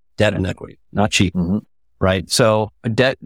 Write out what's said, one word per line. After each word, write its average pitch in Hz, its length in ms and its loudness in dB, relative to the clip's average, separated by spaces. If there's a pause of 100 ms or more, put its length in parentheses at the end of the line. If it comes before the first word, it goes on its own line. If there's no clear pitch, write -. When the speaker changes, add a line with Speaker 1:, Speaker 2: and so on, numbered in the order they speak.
(160)
Speaker 1:
Debt 104 180 2
and 95 120 -2
equity, - 320 -10 (140)
not 101 180 0
cheap, 92 240 0
Speaker 2:
Mm-hmm. 90 240 0 (400)
Speaker 1:
right? 92 320 0
So 110 400 2 (140)
a 120 40 -2
debt, 127 380 -2